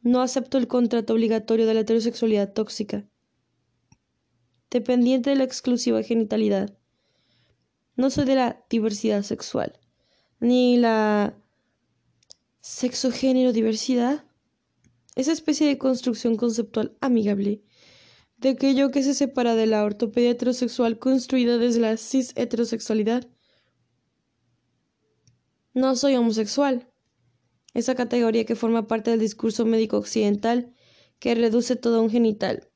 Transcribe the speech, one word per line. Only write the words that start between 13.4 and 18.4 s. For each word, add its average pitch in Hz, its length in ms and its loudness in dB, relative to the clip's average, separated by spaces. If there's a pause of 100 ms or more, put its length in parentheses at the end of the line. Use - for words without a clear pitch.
diversidad, 240 720 0 (920)
esa 269 160 0
especie 311 340 0
de 285 120 2
construcción 247 580 -2
conceptual 220 640 -4
amigable 208 640 0 (760)
de 262 120 2